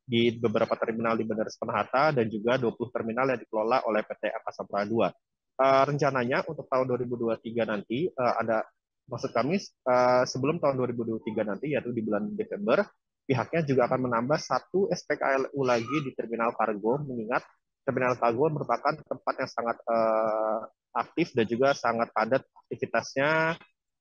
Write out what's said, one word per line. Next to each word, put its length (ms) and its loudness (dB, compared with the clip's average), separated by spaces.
di 320 4
beberapa 400 0
terminal 400 0
di 160 -2
Bandara 240 -4
Soekarno-Hatta 640 0
dan 80 2
juga 320 0
dua 160 0
puluh 160 -6
terminal 400 -2
yang 80 0
dikelola 480 0
oleh 160 2
P 160 -8
T 160 -4
Angkasa 320 -10
Pura 160 -2
dua. 320 0
Eh, 320 6
rencananya 560 0
untuk 240 -12
tahun 160 2
dua 160 -2
ribu 160 -4
dua 160 0
puluh 80 -6
tiga 240 -2
nanti, 400 -4
eh, 320 0
ada, 240 0
maksud 240 -6
kami, 240 2
eh, 720 2
sebelum 320 -2
tahun 160 2
dua 80 0
ribu 160 -4
dua 160 -4
puluh 80 -10
tiga 160 -2
nanti, 320 -4
yaitu 160 -4
di 160 -4
bulan 320 -2
Desember, 480 0
pihaknya 400 0
juga 240 2
akan 160 0
menambah 320 0
satu 560 -2
S 160 -6
P 80 0
K 60 -4
L 240 0
U 80 0
lagi 400 2
di 80 -8
terminal 400 -2
kargo, 480 0
mengingat 400 -4
terminal 400 0
kargo 320 2
merupakan 480 -2
tempat 320 -6
yang 160 -4
sangat, 320 -4
eh, 800 0
aktif 400 -2
dan 160 4
juga 240 4
sangat 400 0
padat 320 2
aktivitasnya, 1120 -2